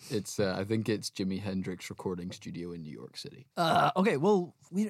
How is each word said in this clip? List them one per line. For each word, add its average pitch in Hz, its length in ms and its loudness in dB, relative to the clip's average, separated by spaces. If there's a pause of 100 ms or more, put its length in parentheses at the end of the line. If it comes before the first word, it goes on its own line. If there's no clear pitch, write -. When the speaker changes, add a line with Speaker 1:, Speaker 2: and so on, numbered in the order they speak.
(100)
Speaker 1:
it's, 107 300 -2
uh, 95 180 2
I 98 60 -2
think 110 240 0
it's 107 220 0
Jimi 95 300 -2
Hendrix 95 500 -4
Recording 90 400 -6
Studio 87 420 -8
in 85 100 -10
New 76 100 -10
York 58 240 -14
City. - 300 -14 (120)
Speaker 2:
Uh, 170 360 4
okay, 190 220 4
well, 175 380 4 (160)
we, 196 200 0